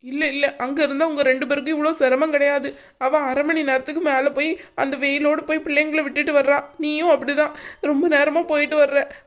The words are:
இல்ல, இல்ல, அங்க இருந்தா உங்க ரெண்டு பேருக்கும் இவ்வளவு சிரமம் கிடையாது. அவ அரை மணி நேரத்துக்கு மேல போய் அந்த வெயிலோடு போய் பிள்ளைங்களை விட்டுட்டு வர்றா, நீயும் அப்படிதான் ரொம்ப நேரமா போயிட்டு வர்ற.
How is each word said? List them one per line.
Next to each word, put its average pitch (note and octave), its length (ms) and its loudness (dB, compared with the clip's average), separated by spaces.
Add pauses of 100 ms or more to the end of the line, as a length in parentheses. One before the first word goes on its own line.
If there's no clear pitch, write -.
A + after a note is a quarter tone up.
இல்ல, C#4 220 -4
இல்ல, C#4 300 -2
அங்க C4+ 260 -2
இருந்தா C#4 240 0
உங்க D4+ 160 -2
ரெண்டு C4 240 2
பேருக்கும் C#4 260 -2
இவ்வளவு D#4 240 0
சிரமம் C#4+ 340 2
கிடையாது. C#4+ 440 0 (240)
அவ C4+ 200 0
அரை C#4 260 0
மணி D#4 180 0
நேரத்துக்கு C4+ 380 -2
மேல C#4+ 300 2
போய் D#4 300 -2 (140)
அந்த C#4 220 -2
வெயிலோடு D4 480 0
போய் D#4 140 -2
பிள்ளைங்களை D4+ 440 -2
விட்டுட்டு C#4+ 300 -2
வர்றா, C#4+ 320 2 (140)
நீயும் D4+ 320 -2
அப்படிதான் C#4+ 400 2 (300)
ரொம்ப D4 280 0
நேரமா D4+ 380 2
போயிட்டு D4+ 300 0
வர்ற. C#4 340 2 (160)